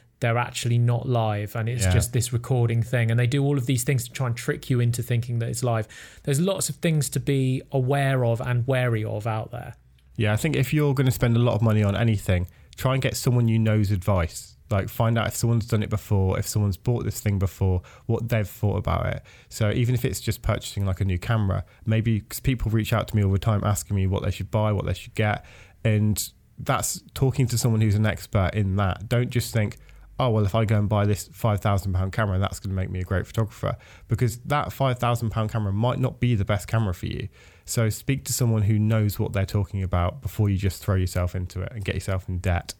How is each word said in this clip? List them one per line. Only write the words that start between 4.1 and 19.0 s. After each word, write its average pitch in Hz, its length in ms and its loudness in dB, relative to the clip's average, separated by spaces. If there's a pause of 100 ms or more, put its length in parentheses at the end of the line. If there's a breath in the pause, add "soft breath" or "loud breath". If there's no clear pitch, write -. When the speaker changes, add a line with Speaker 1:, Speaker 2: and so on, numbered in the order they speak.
Speaker 1:
try 131 160 -4
and 117 80 -2
trick - 340 -6
you 123 100 2
into 120 220 2
thinking 117 380 -2
that 117 100 -4
it's 120 140 -6
live. 113 240 0 (360 loud breath)
There's 143 180 0
lots 190 280 -2
of 143 60 -8
things 156 360 0
to 139 80 -2
be 131 420 0 (100)
aware 135 540 2
of 117 160 0
and 123 260 -2
wary 127 360 0
of 107 220 -4
out 110 260 -4
there. - 240 -12 (420)
Speaker 2:
Yeah, 107 160 2
I - 20 2
think 143 220 0
if 131 160 0
you're 147 200 4
gonna 131 160 2
spend 120 280 2
a - 20 4
lot 120 160 4
of 104 60 0
money 107 200 4
on 101 140 4
anything, 98 520 2 (280 loud breath)
try 131 180 0
and 135 80 0
get - 140 -2
someone 120 320 2
you 113 100 4
know's 107 320 4
advice. 92 680 -2 (140)
Like, 98 180 0
find 113 280 2
out 104 100 0
if - 80 -4
someone's 117 320 0
done 107 160 2
it - 60 -6
before, 95 500 2
if 104 80 -4
someone's 104 300 0
bought 120 260 -2
this - 160 -6
thing 101 200 0
before, 92 420 0 (240 loud breath)
what 113 240 -2
they've 107 180 0
thought 101 300 -2
about 85 300 -2